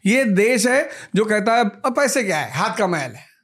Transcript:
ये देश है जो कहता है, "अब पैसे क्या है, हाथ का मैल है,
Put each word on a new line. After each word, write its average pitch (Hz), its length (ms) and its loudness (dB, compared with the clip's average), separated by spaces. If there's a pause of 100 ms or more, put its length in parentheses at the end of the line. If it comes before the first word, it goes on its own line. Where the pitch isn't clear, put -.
ये 247 200 2
देश 214 420 2
है 285 220 0 (260)
जो 214 100 2
कहता 214 280 0
है, 240 100 4
"अब 240 320 -2
पैसे 269 280 0
क्या 175 160 -2
है, 113 140 -6
हाथ 185 240 -2
का 202 100 0
मैल 147 240 -4
है, - 140 -20 (180)